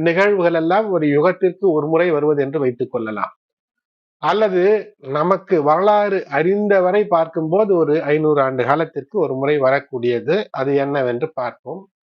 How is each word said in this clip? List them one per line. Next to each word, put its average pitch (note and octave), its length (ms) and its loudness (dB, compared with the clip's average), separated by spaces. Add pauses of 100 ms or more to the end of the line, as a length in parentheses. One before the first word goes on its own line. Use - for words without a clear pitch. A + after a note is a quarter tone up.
நிகழ்வுகள் E3+ 580 2
எல்லாம் F#3+ 300 0
ஒரு D#3+ 200 0
யுகத்திற்கு F3+ 600 0
ஒரு D3+ 160 0
முறை E3 240 2
வருவது D3 320 0
என்று C#3 180 -4
வைத்துக் B2 320 -4
கொள்ளலாம். G#2+ 400 -6 (880)
அல்லது F#3 380 2 (500)
நமக்கு F3+ 500 0
வரலாறு G3 580 2 (100)
அறிந்த G3 500 0
வரை F#3 260 2
பார்க்கும்போது E3 680 0
ஒரு D#3 300 2
ஐந்நூறு D3+ 380 2
ஆண்டு C3 220 -2
காலத்திற்கு C#3+ 560 -2
ஒரு C#3 160 -2
முறை C#3 220 0
வரக்கூடியது. C3 760 0 (160)
அது C3+ 240 -4
என்னவென்று C3+ 560 -2
பார்ப்போம். C3 500 -10 (340)